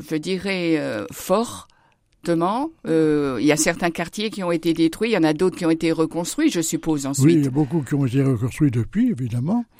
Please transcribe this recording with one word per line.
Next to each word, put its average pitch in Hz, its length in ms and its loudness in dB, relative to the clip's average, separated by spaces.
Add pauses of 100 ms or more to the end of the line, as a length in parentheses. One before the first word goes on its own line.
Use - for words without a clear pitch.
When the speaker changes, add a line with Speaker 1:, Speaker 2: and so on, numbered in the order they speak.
Speaker 1:
je 160 60 -2
dirais, 175 640 -2
euh, 127 340 -4
fortement. - 1600 -4 (180)
Euh, 151 540 2
il 143 60 2
y 147 40 6
a 147 60 4
certains 170 340 0
quartiers 185 380 -6
qui 196 140 -8
ont 175 80 0
été 165 220 0
détruits, 165 360 0
il 226 40 0
y 202 40 4
en 165 60 2
a 156 100 4
d'autres 175 240 0
qui 175 80 -4
ont 160 60 4
été 165 200 2
reconstruits, 165 600 0
je 175 100 0
suppose, 151 460 -2
ensuite. 135 180 2
Speaker 2:
Oui, 170 80 8
il 151 100 4
y 139 40 2
a 127 40 -4
beaucoup 147 300 0
qui 135 140 -4
ont 139 100 2
été 127 160 0
reconstruits 131 500 0
depuis, 185 380 0
évidemment. 135 560 -2 (140)